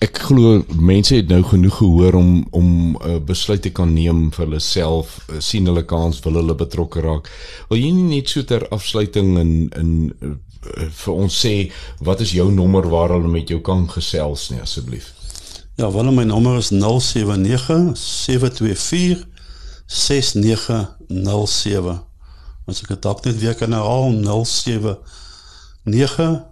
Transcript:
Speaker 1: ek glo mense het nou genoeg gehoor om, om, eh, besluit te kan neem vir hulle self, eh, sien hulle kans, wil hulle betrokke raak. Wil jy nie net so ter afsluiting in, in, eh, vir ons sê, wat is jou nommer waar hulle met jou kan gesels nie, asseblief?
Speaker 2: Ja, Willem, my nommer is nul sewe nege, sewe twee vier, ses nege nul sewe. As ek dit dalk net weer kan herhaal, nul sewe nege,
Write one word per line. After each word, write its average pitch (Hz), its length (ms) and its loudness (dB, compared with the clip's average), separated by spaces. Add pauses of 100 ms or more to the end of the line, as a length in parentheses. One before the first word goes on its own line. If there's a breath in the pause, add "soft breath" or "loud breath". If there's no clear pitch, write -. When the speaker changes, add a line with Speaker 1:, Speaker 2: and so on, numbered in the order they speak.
Speaker 1:
ek - 160 -2
glo 113 460 6 (140)
mense 98 380 4
het 101 140 2
nou 90 140 6
genoeg 92 340 4
gehoor 90 400 6
om, 90 140 6 (180)
om, 85 520 2
eh, 85 240 -4
besluit 90 360 -2
te - 80 -4
kan 87 240 0
neem 82 380 2
vir 85 140 -4
hulle 78 140 -4
self, 82 600 -2 (100)
eh, 80 100 -12
sien 95 260 0
hulle 85 200 2
kans, 82 340 -2
wil 80 140 -2
hulle 82 220 0
betrokke 82 460 -4
raak. 78 280 -4 (400 loud breath)
Wil 113 80 0
jy 139 140 0
nie 180 240 2
net 135 140 -4
so 139 140 -2
ter - 260 -2
afsluiting 101 680 0
in, 82 400 2
in, 82 440 0
eh, - 680 -10
vir 85 240 -6
ons 92 320 0
sê, 101 260 0 (280 loud breath)
wat 92 200 0
is 90 120 -2
jou 90 200 2
nommer 92 380 4
waar 85 200 2
hulle 87 180 0
met 82 200 -2
jou 85 140 -2
kan 92 280 0
gesels 76 600 -6
nie, 62 120 -8
asseblief? 60 520 -10 (640 loud breath)
Speaker 2:
Ja, 107 140 -2
Willem, 120 240 2
my 123 80 4
nommer 117 340 2
is 113 120 -2
nul 104 300 2
sewe 104 380 0
nege, 131 580 2
sewe - 540 -2
twee 113 260 -2
vier, 180 520 -2 (600 loud breath)
ses - 460 0
nege 107 560 0 (180)
nul 98 400 -2
sewe. 90 540 -2 (680 soft breath)
As - 140 -8
ek - 100 -8
dit - 80 -8
dalk 101 240 -4
net 117 160 -2
weer 113 160 -2
kan 117 160 -2
herhaal, 120 400 0
nul 104 320 0
sewe 107 520 -4 (920 loud breath)
nege, 139 400 0 (220)